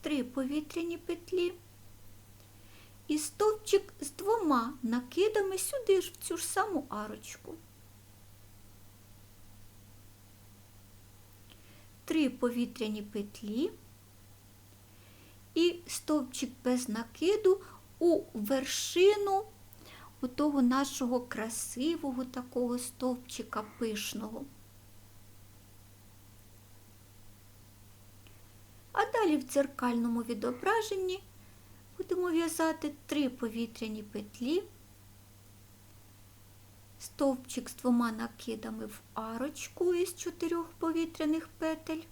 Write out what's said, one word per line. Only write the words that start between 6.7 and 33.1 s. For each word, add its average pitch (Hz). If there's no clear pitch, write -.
арочку. 208
Три 311
повітряні 240
петлі. 208
І 339
стовпчик 262
без 247
накиду 370
у 339
вершину 381
отого 277
нашого 254
красивого 254
такого 247
стовпчика 247
пишного. 220
А -
далі 381
в 254
дзеркальному 240
відображенні 370
будемо 359
в'язати 320
три 285